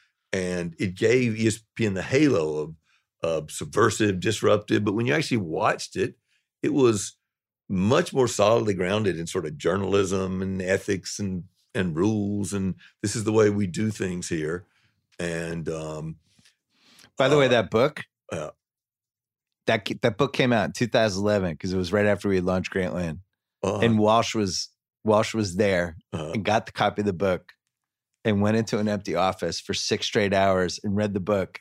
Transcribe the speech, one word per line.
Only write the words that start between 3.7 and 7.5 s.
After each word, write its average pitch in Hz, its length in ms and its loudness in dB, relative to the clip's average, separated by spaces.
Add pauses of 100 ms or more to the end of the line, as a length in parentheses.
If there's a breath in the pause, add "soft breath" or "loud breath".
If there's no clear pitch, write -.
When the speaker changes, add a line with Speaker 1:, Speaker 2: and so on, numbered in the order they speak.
Speaker 1:
disruptive. 107 640 2
But 104 100 0
when 117 120 -2
you 131 80 2
actually 147 240 0
watched 95 580 -2
it, 92 200 -4 (480)
it 147 100 0
was 117 420 2 (540)